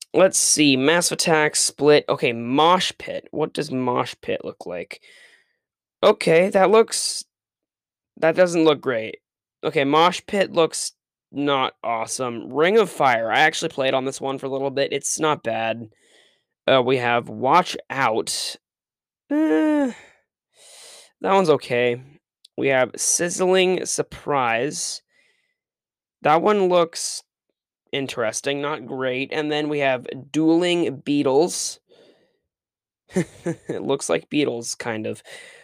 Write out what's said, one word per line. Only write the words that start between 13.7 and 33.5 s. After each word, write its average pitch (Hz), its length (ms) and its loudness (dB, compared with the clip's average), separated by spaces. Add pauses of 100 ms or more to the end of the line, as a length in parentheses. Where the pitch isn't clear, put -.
on 131 120 0
this 131 140 -8
one 135 180 -4
for 135 100 -8
a - 20 -6
little 135 200 -4
bit. 135 220 -2
It's - 280 -6
not 151 240 0
bad. 113 460 -4 (760)
Uh, 131 160 4
we 131 160 2
have 120 300 0
Watch 123 480 2 (140)
Out. 113 640 -2 (760)
Eh, 302 600 0 (1300)
that 190 120 0
one's 190 160 4
okay. 123 520 0 (540)
We 131 120 -2
have 127 280 2
Sizzling 185 920 0
Surprise. 139 1160 -4 (1200)
That 156 200 4
one 202 280 2
looks 170 540 -2 (680)
interesting, 135 720 -4
not 143 240 -6
great. 131 480 -6
And 151 180 -4
then 151 160 -2
we 147 120 -4
have 131 280 0 (240)
Dueling 160 720 2
Beetles. 143 760 0 (1300)
<laughs> - 40 -20
It - 680 -6